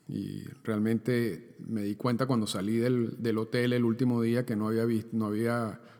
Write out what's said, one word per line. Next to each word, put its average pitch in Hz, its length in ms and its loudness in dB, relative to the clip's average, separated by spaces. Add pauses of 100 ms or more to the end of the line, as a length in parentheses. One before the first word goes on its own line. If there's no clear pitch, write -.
y 98 380 -6 (180)
realmente 113 920 0 (100)
me 107 160 -4
di 101 140 -2
cuenta 123 300 0
cuando 120 200 2
salí 101 300 -2
del, 120 440 0
del 113 180 2
hotel 120 340 2
el 120 120 2
último 117 380 2
día 117 240 2
que 127 80 -2
no 107 140 0
había 113 160 2
vist-, 113 260 0
no 110 160 0
había 113 540 -2 (200)